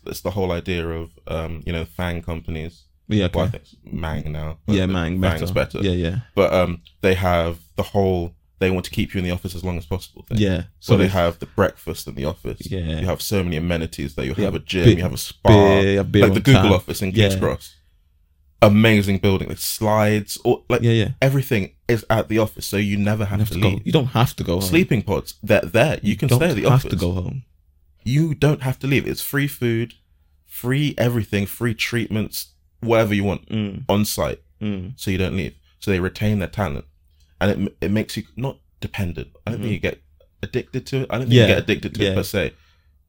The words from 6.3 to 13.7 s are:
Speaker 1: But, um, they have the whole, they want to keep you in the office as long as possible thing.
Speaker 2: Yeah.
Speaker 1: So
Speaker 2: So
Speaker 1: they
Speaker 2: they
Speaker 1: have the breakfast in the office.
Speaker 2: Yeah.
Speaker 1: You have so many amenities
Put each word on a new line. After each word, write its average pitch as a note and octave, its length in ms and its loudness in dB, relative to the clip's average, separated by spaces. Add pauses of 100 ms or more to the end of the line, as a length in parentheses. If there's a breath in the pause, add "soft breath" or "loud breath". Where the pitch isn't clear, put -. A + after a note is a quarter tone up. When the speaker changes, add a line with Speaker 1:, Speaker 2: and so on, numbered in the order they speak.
Speaker 1:
But, F#2+ 180 4
um, F2 300 0 (180)
they F#2+ 140 2
have F2 440 0 (180)
the G2+ 60 -2
whole, F#2+ 520 -2 (240)
they F#2 120 2
want F#2 140 -2
to - 60 -12
keep - 240 -4
you G2 40 -4
in F2+ 60 -2
the F2+ 60 -2
office F#2 240 -6
as E2+ 100 -10
long F2+ 140 -4
as - 80 -12
possible - 420 -10
thing. A2+ 100 -2
Speaker 2:
Yeah. F#2 240 0 (180)
Speaker 1:
So - 120 2
Speaker 2:
So A2 60 6
Speaker 1:
they F#2 60 4
Speaker 2:
they F#2+ 60 2
Speaker 1:
have F2 280 0
the - 80 -12
breakfast - 600 -2
in - 100 -12
the C2+ 100 -4
office. - 340 -8 (100)
Speaker 2:
Yeah. D#2+ 300 -4
Speaker 1:
You F2 60 -4
have E2 160 -2
so G2 200 -2
many F2 140 -2
amenities D#2+ 600 -4